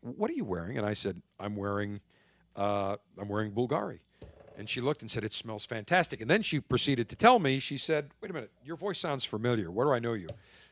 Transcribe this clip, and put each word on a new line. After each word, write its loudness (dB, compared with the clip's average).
what -4
are -6
you -4
wearing?" -4
And 0
I 0
said, -4
"I'm -6
wearing, -4
uh, 0
I'm -8
wearing 0
Bulgari." -2
And -12
she -4
looked -2
and -12
said, -4
"It -4
smells -8
fantastic." 0
And -6
then 6
she 0
proceeded 2
to -12
tell 10
me, 4
she -4
said, -2
"Wait -10
a -8
minute, -8
your -10
voice -4
sounds -2
familiar. 0
Where 2
do 6
I 6
know -2
you?" -6
I -8